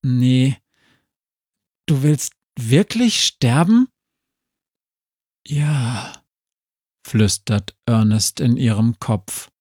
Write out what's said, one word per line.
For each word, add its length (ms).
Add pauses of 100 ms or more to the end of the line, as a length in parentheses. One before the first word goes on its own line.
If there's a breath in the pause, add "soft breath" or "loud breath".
„Nee. 560 (1300)
Du 160
willst 320 (240)
wirklich 680
sterben?“ 640 (1600)
„Ja“, 640 (960)
flüstert 680 (120)
Ernest 540
in 180
ihrem 400
Kopf. 520 (100)